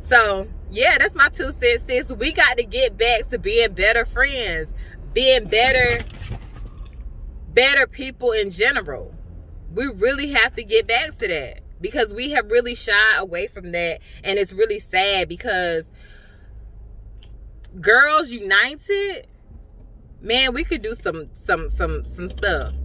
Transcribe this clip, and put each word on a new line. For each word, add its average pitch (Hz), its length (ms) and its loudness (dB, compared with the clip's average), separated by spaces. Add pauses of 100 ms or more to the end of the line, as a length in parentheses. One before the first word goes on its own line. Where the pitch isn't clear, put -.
So, 202 400 6 (220)
yeah, 269 300 4
that's 392 160 2
my 294 140 6
two 277 220 -6
cents, 240 360 2
sis. 254 240 -2
We 247 200 -2
got 262 260 4
to 240 60 -2
get 233 320 -2
back 226 340 2
to 233 100 -4
being 208 340 2
better 220 320 2
friends, 220 680 -2 (420)
being 254 320 4
better, 240 540 4 (1500)
better 269 340 6
people 247 440 -4
in 208 200 0
general. 180 640 -2 (580)
We 247 140 -2
really 269 440 0
have 240 240 2
to 233 80 -8
get 220 220 2
back 294 320 -2
to 220 100 -4
that 143 340 -4 (200)
because 214 320 -2
we 254 180 -6
have 226 200 0
really 240 240 2
shied 214 420 4
away 180 300 -6
from 175 240 -14
that. 170 280 -4 (240)
And 196 140 -2
it's 190 160 -2
really 214 260 0
sad 190 480 0
because 175 640 -4 (1900)
Girls 277 480 4
United, 269 960 -2 (960)
man, 247 320 2
we 294 100 -2
could 302 200 -4
do 220 180 -6
some, 160 280 -6 (160)
some, 165 240 0
some, 160 440 -2
some 180 160 -8
stuff. 156 440 -2 (120)